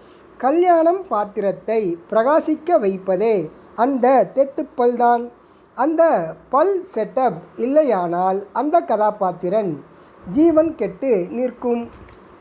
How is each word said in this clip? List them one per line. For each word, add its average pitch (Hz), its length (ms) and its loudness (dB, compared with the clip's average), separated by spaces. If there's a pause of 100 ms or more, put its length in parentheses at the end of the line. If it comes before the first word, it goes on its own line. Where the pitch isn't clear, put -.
(380)
கல்யாணம் 339 720 2
பாத்திரத்தை 202 880 -4 (120)
பிரகாசிக்க 311 680 0
வைப்பதே 190 680 -2 (260)
அந்த 247 580 2
தெத்துப்பல்தான். 240 1000 0 (440)
அந்த 277 580 2 (160)
பல் 349 360 0 (100)
செட்டப் 220 420 -2 (200)
இல்லையானால் 196 960 0
அந்த 302 280 0
கதாபாத்திரன் 202 1000 -2 (460)
ஜீவன் 311 460 2
கெட்டு 190 540 -2
நிற்கும். 240 600 -4 (520)